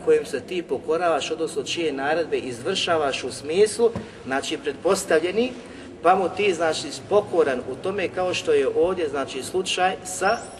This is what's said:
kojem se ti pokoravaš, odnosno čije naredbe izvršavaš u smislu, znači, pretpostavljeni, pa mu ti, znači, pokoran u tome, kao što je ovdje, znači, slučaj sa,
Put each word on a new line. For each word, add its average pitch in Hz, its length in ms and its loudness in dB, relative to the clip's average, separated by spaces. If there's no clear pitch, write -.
kojem 151 200 6
se - 140 -4
ti 180 240 -6
pokoravaš, 160 680 0
odnosno 160 320 -4
čije 156 300 -2
naredbe 147 440 -2
izvršavaš 139 880 -2
u 127 80 -6
smislu, 208 600 2
znači, 139 320 -4
pretpostavljeni, 170 920 0
pa 180 120 8
mu 185 220 2
ti, 202 160 2
znači, 160 340 0
pokoran 160 500 4
u 127 240 -6
tome, 190 240 -2
kao 180 260 -2
što 160 200 2
je 139 140 6
ovdje, 165 420 2
znači, 135 340 -4
slučaj 185 520 0
sa, 208 320 0